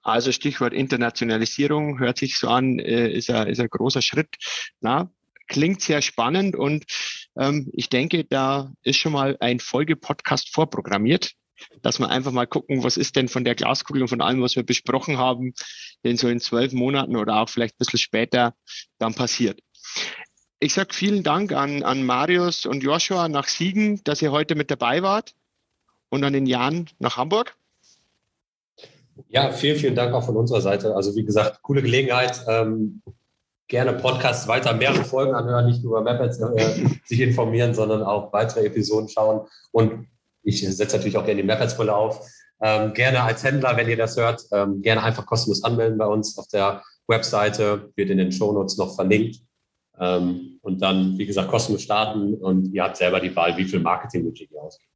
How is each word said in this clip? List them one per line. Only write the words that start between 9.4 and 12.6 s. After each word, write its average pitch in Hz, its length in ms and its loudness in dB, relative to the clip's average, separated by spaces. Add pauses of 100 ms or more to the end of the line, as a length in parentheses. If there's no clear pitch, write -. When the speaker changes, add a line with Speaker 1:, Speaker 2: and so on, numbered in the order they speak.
Speaker 1:
ein 123 200 0
Folgepodcast - 920 -2
vorprogrammiert, 120 760 0 (500)
dass 120 160 0
wir 120 100 0
einfach 131 220 0
mal 123 160 0
gucken, 135 380 -2